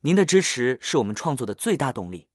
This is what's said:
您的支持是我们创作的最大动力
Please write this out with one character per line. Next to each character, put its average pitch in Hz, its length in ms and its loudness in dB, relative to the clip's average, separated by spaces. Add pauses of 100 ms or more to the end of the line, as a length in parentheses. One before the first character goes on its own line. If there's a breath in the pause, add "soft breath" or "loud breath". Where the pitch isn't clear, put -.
您 170 140 2
的 196 100 6
支 185 160 4
持 127 400 -2
是 - 160 -2
我 120 60 4
们 104 120 -4
创 143 220 -4
作 123 80 -4
的 101 80 -8
最 214 240 -2
大 135 160 -2
动 90 180 -8
力 87 220 -14